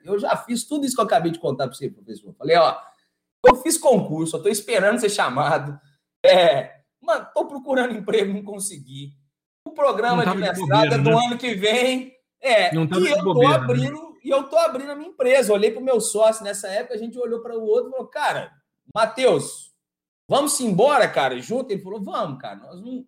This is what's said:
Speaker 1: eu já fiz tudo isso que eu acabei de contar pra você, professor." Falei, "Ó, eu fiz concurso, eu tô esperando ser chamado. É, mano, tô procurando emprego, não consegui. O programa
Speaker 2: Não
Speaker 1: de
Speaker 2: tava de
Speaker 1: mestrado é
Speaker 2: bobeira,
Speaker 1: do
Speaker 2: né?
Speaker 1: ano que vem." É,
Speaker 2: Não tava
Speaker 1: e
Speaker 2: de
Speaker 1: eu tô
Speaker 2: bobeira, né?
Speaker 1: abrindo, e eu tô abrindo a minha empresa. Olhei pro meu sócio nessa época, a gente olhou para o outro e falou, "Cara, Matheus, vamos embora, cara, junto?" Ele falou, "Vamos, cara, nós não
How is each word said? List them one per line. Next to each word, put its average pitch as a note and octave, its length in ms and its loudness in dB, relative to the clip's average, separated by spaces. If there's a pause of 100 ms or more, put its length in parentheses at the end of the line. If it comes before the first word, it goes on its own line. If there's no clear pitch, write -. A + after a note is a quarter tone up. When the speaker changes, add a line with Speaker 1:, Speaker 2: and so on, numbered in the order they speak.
Speaker 1:
eu G3 140 -2
já A3 180 0
fiz A#3 280 -6
tudo D4 220 -4
isso B3 80 -4
que A#3 60 0
eu G#3 60 0
acabei E3+ 260 2
de E3 80 -10
contar C3+ 260 -4
pra - 80 -10
você, C3 160 -10
professor." G#2 480 -20
Falei, D3 180 0
"Ó, D#3 200 4 (680)
eu A#4 100 10
fiz - 220 -2
concurso, D#3+ 580 0
eu - 60 -8
tô G3+ 80 -2
esperando G#3+ 480 0
ser A3 100 0
chamado. C#3+ 720 -2 (440)
É, E3+ 560 4 (200)
mano, D4 340 -4
tô E4 120 -2
procurando B3+ 500 -4
emprego, G3 380 -2
não G3+ 100 -8
consegui. C#3+ 680 -14 (540)
O D4+ 40 -16
programa A#3+ 540 0
Speaker 2:
Não F#3+ 100 0
Speaker 1:
de F#3+ 80 -4
Speaker 2:
tava F#3 120 -2
de F#3 60 -6
Speaker 1:
mestrado G3 320 4
é - 60 2
Speaker 2:
bobeira, - 40 0
Speaker 1:
do C#3+ 80 4
Speaker 2:
né? A#3 160 4
Speaker 1:
ano A#3+ 120 -4
que B3 160 -4
vem." B3 580 0 (300)
É, G3 320 2
Speaker 2:
Não D#3+ 140 0
tava F#3 140 0
Speaker 1:
e - 20 4
Speaker 2:
de - 60 2
Speaker 1:
eu D4 80 2
tô - 60 -4
Speaker 2:
bobeira, A3+ 340 4
né? A3+ 60 -4
Speaker 1:
abrindo, C#4+ 600 -4
e C#4 60 -8
eu C4+ 180 0
tô D4+ 100 -2
abrindo C#4+ 320 0
a C#4+ 60 -10
minha D#4+ 140 -14
empresa. B3+ 420 2
Olhei G#3 180 4
pro B3 120 -8
meu B3+ 180 2
sócio A3 420 2
nessa G3+ 260 -8
época, A#3+ 260 -6
a G#3+ 40 -8
gente A#3 200 -10
olhou A#3 220 -6
para A#3 160 -10
o A3+ 60 -8
outro A#3 260 0
e C4 40 -16
falou, A#3+ 160 -10
"Cara, E3+ 420 -4 (440)
Matheus, G#3+ 800 0 (540)
vamos C4+ 320 0
embora, A#3 480 4
cara, C3 320 0
junto?" A#3 300 -6
Ele G3 120 -6
falou, G3 200 -12
"Vamos, G3+ 380 -6
cara, G2+ 160 -14
nós D3 240 -20
não B3+ 280 -12